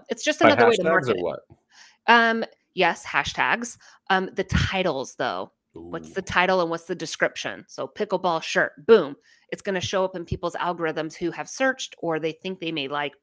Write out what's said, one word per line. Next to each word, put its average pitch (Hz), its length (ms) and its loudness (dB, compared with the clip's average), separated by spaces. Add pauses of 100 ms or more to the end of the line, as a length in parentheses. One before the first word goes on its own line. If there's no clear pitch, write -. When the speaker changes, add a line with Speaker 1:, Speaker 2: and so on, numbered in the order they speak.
Speaker 1:
it's - 160 -6
just 302 160 -2
Speaker 2:
By - 80 6
Speaker 1:
another 240 220 6
way 226 80 4
to 185 60 0
Speaker 2:
hashtags - 20 0
Speaker 1:
market 160 260 2
Speaker 2:
or 95 60 0
Speaker 1:
it. 90 60 -4
Speaker 2:
what? 76 160 -4 (680)
Speaker 1:
Um, 226 380 6 (280)
yes, 180 320 0
hashtags. 147 720 -2 (320)
Um, 190 240 2
the 185 120 -4
titles, 160 720 -2
though. 101 360 -4 (220)
What's 165 400 -12
the 190 80 -4
Speaker 2:
Ooh. - 20 -10
Speaker 1:
title 185 380 2
and 165 80 0
what's 165 160 -6
the 185 100 -6
description? 151 720 -6
So 135 200 -8
pickleball 180 540 -2
shirt, - 460 -2
boom. 165 280 6 (360)
It's 190 100 -10
gonna 190 200 -2
show 190 220 0
up 185 120 -2
in 170 100 -8
people's 170 300 -6
algorithms 160 600 -4
who 170 160 -4
have 151 180 -10
searched - 500 -2
or 160 200 -2
they 156 120 -2
think 185 280 -10
they 165 120 -6
may 147 160 -4
like 143 360 -4